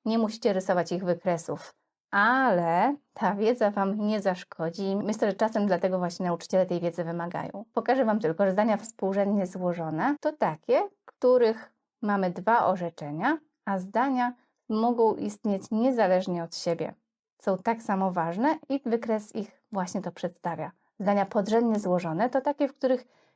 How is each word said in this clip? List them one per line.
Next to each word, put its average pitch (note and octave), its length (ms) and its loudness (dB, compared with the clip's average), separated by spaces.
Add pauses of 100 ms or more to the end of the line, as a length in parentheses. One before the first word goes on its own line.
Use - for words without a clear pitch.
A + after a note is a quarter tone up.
nie A3+ 140 0
musicie G#3+ 340 0
rysować F#3 400 0
ich F#3 120 -4
wykresów. E3+ 720 -4 (360)
Ale G#3+ 840 4 (180)
ta G3+ 200 0
wiedza A3 360 2
Wam G#3 360 0
nie G#3+ 140 0
zaszkodzi. F#3 760 -2
Myślę, G#3+ 320 0
że F#3+ 80 0
czasem G#3+ 300 0
dlatego F#3 320 2
właśnie F3 280 -2
nauczyciele F3 400 0
tej F3 140 -2
wiedzy E3+ 240 -2
wymagają. E3+ 680 -6
Pokażę B3+ 320 2
Wam G#3+ 160 2
tylko, D#3+ 240 0
że F#3+ 80 4
zdania G#3+ 240 2
współrzędnie G3 720 -2
złożone F3+ 760 -2
to D4+ 120 -2
takie, B3 560 0
w - 160 -20
których A#3+ 680 2 (300)
mamy G3+ 280 0
dwa F#3+ 360 2
orzeczenia, E3+ 720 -2 (260)
a G3 140 -2
zdania B3 540 0 (360)
mogą A3+ 460 2
istnieć G#3 560 -4
niezależnie F#3+ 720 2
od E3 120 -12
siebie. E3 380 -4 (480)
Są F#3+ 160 0
tak A3 240 -2
samo F#3+ 280 0
ważne F3+ 480 0 (100)
i C4+ 180 -2
wykres A3+ 480 -2
ich - 280 -8 (100)
właśnie F#3 300 -4
to F3 100 -6
przedstawia. E3+ 580 -8 (300)
Zdania G3+ 260 2
podrzędnie A3 520 2
złożone F3+ 520 0
to C4+ 100 0
takie, C#4+ 280 0
w C#4 60 -16
których B3+ 300 0 (320)